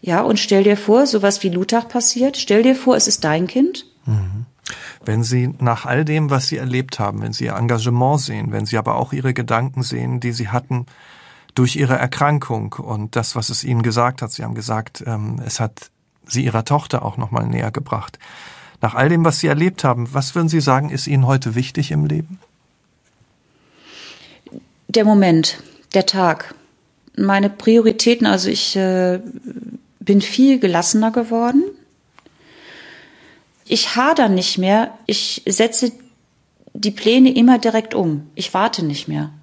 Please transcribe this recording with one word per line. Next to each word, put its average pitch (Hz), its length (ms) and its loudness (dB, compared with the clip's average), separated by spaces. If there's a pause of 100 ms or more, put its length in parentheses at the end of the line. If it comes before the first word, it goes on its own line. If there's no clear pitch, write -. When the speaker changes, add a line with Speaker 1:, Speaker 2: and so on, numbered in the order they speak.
Speaker 1:
Ja, 175 200 0
und 226 180 2
stell 196 240 2
dir 202 140 4
vor, 226 320 4
sowas 202 340 0
wie 196 60 -2
Lutach 196 400 -2
passiert, 247 480 -2
stell 208 260 2
dir 262 140 4
vor, 254 180 2
es 226 140 2
ist - 160 -2
dein 160 240 0
Kind. 294 360 0 (220)
Speaker 2:
Mhm. 104 400 -4 (580)
Wenn 110 200 -2
Sie 123 340 0
nach 117 280 0
all 127 180 0
dem, 156 260 0
was 131 160 0
Sie 151 100 -4
erlebt 127 440 -4
haben, 104 200 -4
wenn 110 120 -6
Sie 120 140 -6
Ihr 107 100 -6
Engagement 120 640 0
sehen, 110 320 -6
wenn 107 120 -4
Sie 107 140 -2
aber 113 160 -2
auch 127 180 -4
Ihre 131 220 -4
Gedanken 127 480 -4
sehen, 123 380 -4
die 120 100 -4
Sie 117 200 -6
hatten 123 360 -4 (680)
durch 127 180 2
Ihre 131 220 0
Erkrankung 127 840 -2
und 107 380 -8
das, 117 180 -4
was 113 160 -6
es - 140 -6
Ihnen 123 180 0
gesagt 120 400 0
hat. 113 80 -8
Sie - 140 -12
haben 113 100 -6
gesagt, 110 500 -8
ähm, 113 400 -6
es 113 140 -8
hat - 320 -6 (360)
Sie 131 180 -2
Ihrer 113 200 0
Tochter 143 400 -2
auch 104 120 -6
noch 117 160 -6
mal 113 160 -2
näher 117 240 -4
gebracht. - 480 -8 (600)
Nach 107 140 -2
all 131 140 4
dem, 170 160 2
was 160 160 2
Sie 165 80 0
erlebt 160 340 0
haben, 120 320 0
was 139 220 -4
würden 165 120 0
Sie 156 120 2
sagen, 139 300 0
ist 139 180 -6
Ihnen 135 180 4
heute 131 300 0
wichtig 131 340 -4
im 151 160 0
Leben? 160 320 -4 (2500)
Speaker 1:
Der 220 160 2
Moment, 190 540 4 (360)
der 190 120 4
Tag. 180 480 0 (640)
Meine 196 340 2
Prioritäten, 226 760 4
also 196 220 2
ich, - 280 -2
äh, 185 440 0 (800)
bin 202 220 4
viel 262 360 4
gelassener 214 520 2
geworden. 233 520 0 (2000)
Ich - 300 -2
hader 277 340 2
nicht 185 260 0
mehr, 202 360 2 (140)
ich - 400 -6
setze 233 460 0 (800)
die 208 180 -4
Pläne 254 440 6
immer 247 240 6
direkt 220 360 0
um. 156 400 -2
Ich - 200 -10
warte 196 300 -2
nicht 143 240 -6
mehr. 151 220 -4 (120)